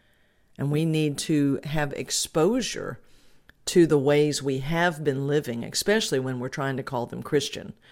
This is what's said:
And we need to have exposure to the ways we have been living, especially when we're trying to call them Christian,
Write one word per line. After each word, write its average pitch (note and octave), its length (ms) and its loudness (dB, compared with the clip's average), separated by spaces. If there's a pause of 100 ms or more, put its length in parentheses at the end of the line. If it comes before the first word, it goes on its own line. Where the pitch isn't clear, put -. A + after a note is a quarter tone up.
(580)
And C#3+ 140 -2
we D3+ 120 2
need D#3 360 0
to C#3+ 440 2
have D3 300 -2
exposure - 1080 -2 (680)
to F3 180 8
the D3+ 140 4
ways D3 420 4
we C3+ 180 -2
have D#3+ 440 0
been C#3 240 0
living, C3 360 -2
especially G3+ 560 0
when C3 200 -4
we're B2+ 100 -6
trying C3+ 280 -4
to C3+ 60 -6
call A#2+ 220 -4
them A#2+ 160 -10
Christian, - 520 -2 (180)